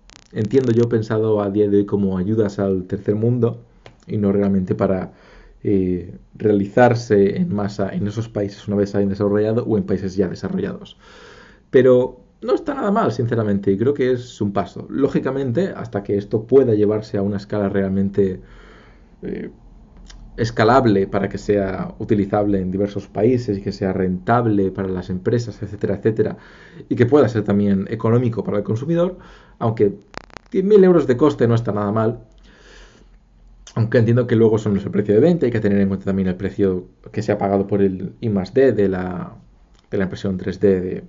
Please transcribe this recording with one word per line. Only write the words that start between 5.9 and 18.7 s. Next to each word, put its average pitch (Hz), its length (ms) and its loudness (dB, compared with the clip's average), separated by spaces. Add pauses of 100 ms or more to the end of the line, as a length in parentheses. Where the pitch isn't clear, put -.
realizarse 104 1040 2
en 104 160 -2
masa 101 400 -4
en 107 120 -4
esos 110 220 -6
países 101 400 -8
una 101 80 -2
vez 101 140 0
se 104 80 -2
hayan 101 100 2
desarrollado 104 560 0
o 110 140 0
en 92 60 -2
países 95 320 -4
ya 95 120 0
desarrollados. - 720 -8 (720)
Pero 127 500 4 (220)
no 240 120 -2
está 294 200 -4
nada 247 160 -4
mal, 202 200 2
sinceramente, 107 640 -2
y 98 60 0
creo 123 160 2
que 127 180 0
es 120 300 -6
un 101 100 -2
paso. - 380 -6
Lógicamente, 139 840 -2
hasta - 280 -8
que 101 160 -2
esto 107 280 -4
pueda 127 280 6
llevarse 104 420 0
a 98 60 -2
una 101 160 -2
escala 101 320 -4
realmente... 98 720 -2 (800)